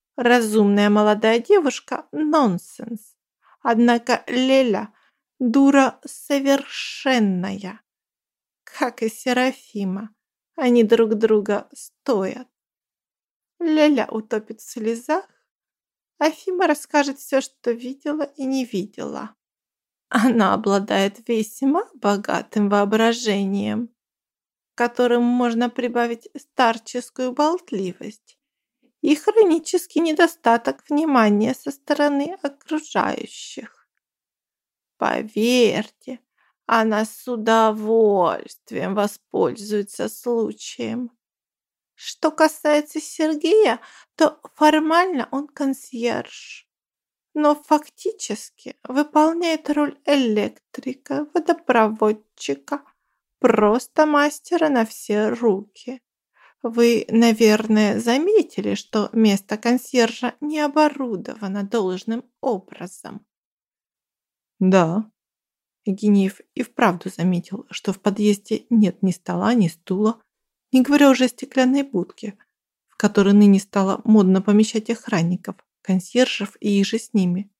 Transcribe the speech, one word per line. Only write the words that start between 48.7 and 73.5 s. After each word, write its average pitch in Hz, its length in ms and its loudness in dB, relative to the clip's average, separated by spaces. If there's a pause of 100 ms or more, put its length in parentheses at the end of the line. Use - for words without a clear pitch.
выполняет 311 840 -2
роль 294 360 -4
электрика, 262 1300 -4
водопроводчика, 247 1500 -2 (580)
просто 226 640 2
мастера 302 640 0
на 247 180 0
все 214 420 -4
руки. 233 720 -4 (600)
Вы, 233 460 2
наверное, 220 920 4
заметили, 254 720 0
что - 380 -4
место 208 460 2
консьержа 240 840 -2
не 302 200 -6
оборудовано 262 1040 -2
должным 202 600 -4 (160)
образом. - 840 -10 (1300)
Да. 185 520 2 (720)
Евгеньев 202 560 0 (140)
и - 80 -6
вправду 202 480 -2
заметил, 180 600 -4
что - 220 -8
в - 80 -18
подъезде 208 720 -2
нет 214 320 2
ни 190 80 2
стола, 180 420 -4
ни 214 160 2
стула, 214 540 -4 (500)
не 254 80 6
говоря 285 300 4
уже 254 140 2
о 254 40 4
стеклянной 262 540 0
будке, 208 560 -8 (480)
в - 100 -20
которой 202 380 4
ныне 202 260 8